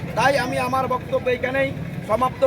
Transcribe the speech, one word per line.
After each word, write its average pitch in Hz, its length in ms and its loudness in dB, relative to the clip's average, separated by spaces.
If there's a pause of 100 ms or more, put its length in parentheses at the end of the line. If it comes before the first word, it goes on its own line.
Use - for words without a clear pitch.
(140)
তাই 254 240 4
আমি 254 200 -2
আমার 262 300 0
বক্তব্য 254 420 -2
এখানেই 262 380 0 (400)
সমাপ্ত 240 380 0